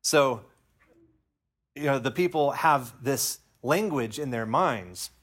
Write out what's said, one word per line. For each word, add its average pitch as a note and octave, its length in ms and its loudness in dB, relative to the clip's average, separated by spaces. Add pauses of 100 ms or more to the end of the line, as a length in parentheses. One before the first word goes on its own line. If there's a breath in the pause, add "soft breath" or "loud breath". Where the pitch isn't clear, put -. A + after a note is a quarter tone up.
So, C3+ 440 2 (1300)
you D3 120 -4
know, C#3 120 2
the A#2+ 140 -2
people D#3 400 2
have C#3 500 2
this C3 380 -2 (200)
language D3 600 0
in C#3 100 -6
their A2+ 160 -4
minds A2+ 640 -2 (120)